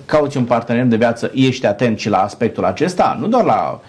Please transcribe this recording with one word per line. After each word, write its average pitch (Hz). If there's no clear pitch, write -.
cauți 143
un 127
partener 120
de 117
viață, 117
ești 131
atent 113
și -
la 98
aspectul 101
acesta, 135
nu 127
doar 226
la 98